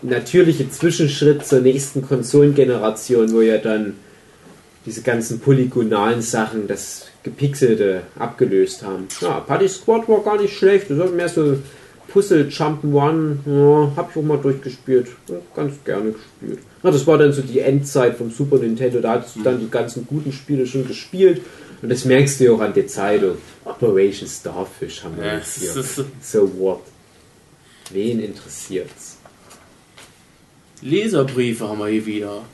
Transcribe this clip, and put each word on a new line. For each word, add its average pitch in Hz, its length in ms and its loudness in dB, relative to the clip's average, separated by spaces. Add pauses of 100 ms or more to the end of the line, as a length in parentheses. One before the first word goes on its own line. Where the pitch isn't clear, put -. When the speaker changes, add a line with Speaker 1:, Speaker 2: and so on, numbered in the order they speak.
Speaker 1:
natürliche 143 640 2
Zwischenschritt 151 720 2
zur 127 180 4
nächsten 131 460 0
Konsolengeneration, 123 1300 2
wo 113 80 4
ja 110 160 4
dann 107 380 -2 (920)
diese 110 160 -12
ganzen 117 380 -4
polygonalen 117 840 2
Sachen 110 460 -4
das - 400 -10 (160)
Gepixelte 104 800 0 (180)
abgelöst 95 640 0
haben. 95 240 -8 (140)
Ja, 90 180 -2
Putty 175 300 0
Squad 226 380 -2
war 220 160 4
gar 208 160 0
nicht 202 160 -2
schlecht. 196 360 2
Das 143 80 0
war 180 100 2
mehr 175 200 -2
so 147 280 2 (520)
Puzzle, 196 380 4
Jump'n'Run. 151 920 0 (100)
Ja, 143 480 6
hab 170 160 -6
ich - 60 -6
auch 151 60 -2
mal 147 140 0
durchgespielt. 131 680 -2 (220)
Ja, 180 60 -8 (200)
ganz 147 180 -4 (100)
gerne 107 280 -4
gespielt. - 480 -14 (240)
Ja, 180 80 4
das 139 160 2
war 156 100 6
dann 143 160 6
so 139 80 -2
die 127 200 -2
Endzeit 135 560 2
vom 117 120 -6
Super 139 300 0
Nintendo. 120 400 -2
Da 113 140 0
hattest - 240 -6
du 107 40 -10
dann 123 180 0
die 113 120 -8
ganzen 120 340 -6
guten 143 260 -6
Spiele 131 360 -4
schon 131 200 -4
gespielt. 185 540 2 (400)
Und 117 80 -8
das 127 160 -2
merkst 135 340 4
du 131 60 6
ja 117 60 8
auch 110 100 4
an 101 120 -2
der 98 140 2
Zeitung. 98 480 0 (300)
Operation 98 600 0
Starfish 85 760 -12
haben 82 140 -12
wir 85 80 -8
Speaker 2:
Ja, 107 100 -6
Speaker 1:
jetzt 104 240 -10
hier. - 160 -8
Speaker 2:
das 135 220 -8
ist 139 340 -12
Speaker 1:
So 101 260 4
what? 92 220 -2 (1120)
Wen 110 300 -4
interessiert's? - 960 -12 (1600)
Speaker 2:
Leserbriefe 135 840 -2
haben 104 120 -8
wir 104 80 -4
hier 107 180 -2
wieder. 104 360 -8 (120)